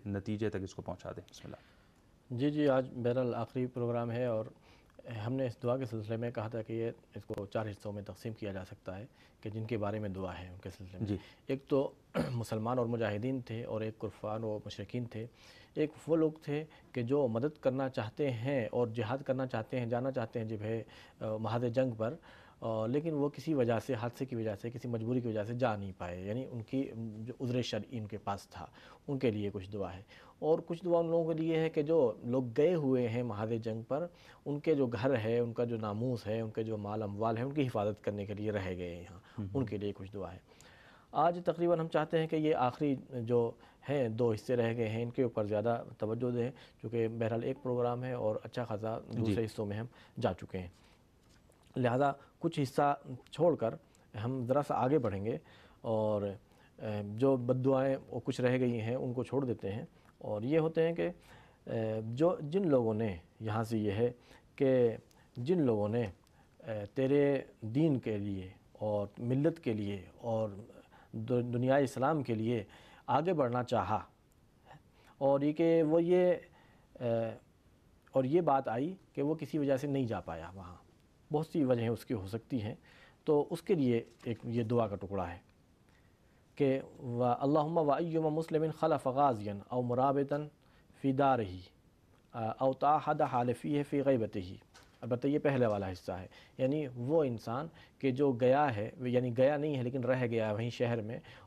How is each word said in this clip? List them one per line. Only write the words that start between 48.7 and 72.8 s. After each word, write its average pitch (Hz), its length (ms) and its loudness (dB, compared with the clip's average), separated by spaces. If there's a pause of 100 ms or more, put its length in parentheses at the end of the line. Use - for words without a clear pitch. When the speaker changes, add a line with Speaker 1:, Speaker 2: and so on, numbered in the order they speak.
Speaker 1:
جی۔ - 180 -8
Speaker 2:
دوسرے 110 280 2
حصوں 110 200 -4
میں 101 120 -4
ہم 113 80 -4 (340)
جا 117 140 2
چکے - 240 -10
ہیں، 90 100 -8 (1080)
لہذا 131 360 4 (280)
کچھ 165 200 -2
حصہ 143 360 2 (360)
چھوڑ 156 240 4
کر 110 200 0 (480)
ہم 127 220 -2
ذرا 131 220 2
سا - 80 0
آگے 131 240 4
بڑھیں 101 260 -2
گے 123 120 -2 (440)
اور، 107 400 2
اے، 104 840 -8
جو 127 320 2
بد 127 280 0
دعائیں 135 300 4 (140)
وہ 123 140 -8
کچھ 127 180 -4
رہ 127 180 4
گئی 120 220 2
ہیں 113 140 -2
ان 131 180 -4
کو 123 100 -2
چھوڑ 135 220 -2
دیتے 101 260 -4
ہیں۔ 127 140 -8 (320)
اور 104 240 -6
یہ 143 180 2
ہوتے 160 280 2
ہیں 170 60 -2
کہ، 170 160 -2 (560)
اے، 110 400 -2
جو، 147 360 2
جن 170 260 -2
لوگوں 120 260 4
نے، 107 220 0 (240)
یہاں 110 240 -2
سے 110 140 -2
یہ 104 140 2
ہے 117 200 2 (440)
کہ 127 400 4 (420)
جن 156 240 2
لوگوں 107 280 2
نے، 117 120 0 (580)
اے، 107 340 -8
تیرے 139 480 4 (200)
دین 131 380 2
کے 107 180 -2
لیے 98 320 -4 (220)
اور 104 360 -2 (100)
ملت 139 420 0
کے 120 140 -2
لیے 101 280 -4 (160)
اور 110 320 -2 (640)
د-، 120 400 -2
دنیا 127 220 2
اسلام 139 480 2
کے 120 120 -2
لیے 110 280 -2 (440)